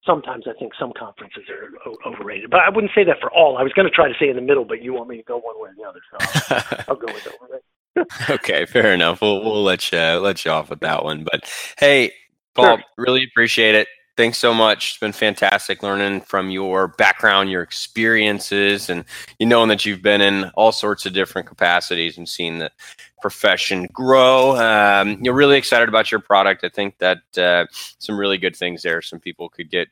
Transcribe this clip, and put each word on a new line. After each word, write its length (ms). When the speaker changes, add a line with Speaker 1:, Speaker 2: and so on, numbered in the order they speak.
Speaker 1:
sometimes 420
I 100
think 220
some 180
conferences 520
are 200
o-, 60
overrated, 380
but 120
I 80
wouldn't 260
say 80
that 180
for 120
all. 240
I 60
was 100
gonna 160
try 180
to 120
say 100
in 60
the 60
middle, 240
but 160
you 120
want 160
me 80
to 60
go 140
one 240
way 80
or 80
the 60
other, 160
so 460
I'll, 300
Speaker 2:
<laughs> 40
Speaker 1:
I'll 60
go 180
with 140
overrated. 360
<laughs> 340
Speaker 2:
Okay, 360
fair 280
enough. 280
We'll, 220
we'll 200
let 280
you, 80
let 460
you 60
off 180
with 100
that 240
one. 260
But 200
hey, 340
Paul, 220
Speaker 1:
Sure. 60
Speaker 2:
really 260
appreciate 520
it. 120
Thanks 240
so 140
much. 380
It's 80
been 120
fantastic 720
learning 380
from 280
your 380
background, 640
your 100
experiences, 1300
and 140
you 60
knowing 240
that 160
you've 160
been 200
in 240
all 160
sorts 340
of 80
different 340
capacities 680
and 100
seen 320
the 120
profession 720
grow. 640
Um, 680
you're 120
really 220
excited 320
about 220
your 80
product. 440
I 60
think 300
that, 200
uh, 280
some 200
really 200
good 160
things 280
there, 200
some 160
people 300
could 200
get 220